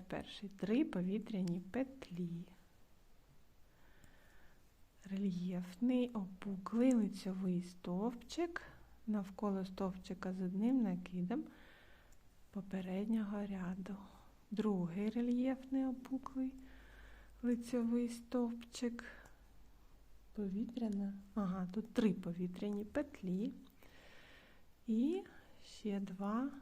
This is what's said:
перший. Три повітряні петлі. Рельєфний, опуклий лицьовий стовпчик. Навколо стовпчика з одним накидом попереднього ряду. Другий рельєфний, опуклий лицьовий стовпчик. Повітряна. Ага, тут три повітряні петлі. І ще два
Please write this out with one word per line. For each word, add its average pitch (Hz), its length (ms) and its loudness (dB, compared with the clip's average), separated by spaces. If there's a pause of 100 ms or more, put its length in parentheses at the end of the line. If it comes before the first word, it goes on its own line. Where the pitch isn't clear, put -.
перший. - 400 -8
Три 202 360 4
повітряні 185 760 0
петлі. 180 840 -4 (2500)
Рельєфний, 196 1080 2
опуклий 208 840 4
лицьовий 185 680 2
стовпчик. 240 1000 -2 (440)
Навколо 196 580 0
стовпчика 190 680 -4
з 185 80 -4
одним 208 420 4
накидом 180 640 0 (1040)
попереднього 202 960 0
ряду. 190 500 -4 (540)
Другий 202 600 4
рельєфний, 254 760 4
опуклий 262 680 -2 (880)
лицьовий 240 680 4
стовпчик. 233 960 -2 (1300)
Повітряна. 202 840 -2 (200)
Ага, 185 380 0
тут 214 220 -4
три 220 180 8
повітряні 180 720 -2
петлі. 208 680 -2 (1300)
І 277 360 4 (400)
ще - 380 -4
два 202 500 0 (120)